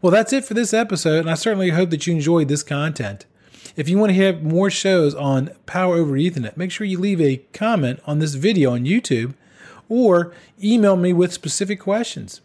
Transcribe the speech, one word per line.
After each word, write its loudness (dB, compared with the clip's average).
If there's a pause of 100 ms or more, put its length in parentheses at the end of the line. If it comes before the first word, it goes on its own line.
Well, 4
that's 2
it -2
for -8
this -2
episode, 0
and -4
I 0
certainly 0
hope 2
that -4
you 0
enjoyed 2
this -2
content. -6 (500)
If -6
you 2
wanna 4
hear 2
more 0
shows 2
on -2 (140)
power 0
over 0
Ethernet, -2
make -6
sure -6
you -4
leave 0
a 0 (100)
comment -2
on -4
this -2
video 2
on -2
YouTube -2 (540)
or 2 (300)
email 4
me 2
with 2
specific -6
questions. -6